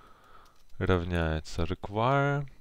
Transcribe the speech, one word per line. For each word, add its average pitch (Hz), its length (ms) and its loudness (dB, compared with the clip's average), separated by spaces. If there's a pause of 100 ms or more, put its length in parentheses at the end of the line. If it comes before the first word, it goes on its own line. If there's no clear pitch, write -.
(760)
равняется 87 840 2
require, 139 840 0 (140)